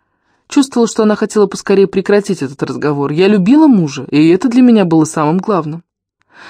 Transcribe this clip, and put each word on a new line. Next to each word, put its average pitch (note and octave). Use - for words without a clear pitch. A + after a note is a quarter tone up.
Чувствовала, B3
что A3
она G#3+
хотела G#3
поскорее G3
прекратить G3
этот C#3
разговор. C#3
«Я F3
любила G#3+
мужа, D#3
и D3+
это F#3
для B3
меня A3
было D#3+
самым D#3
главным». E3+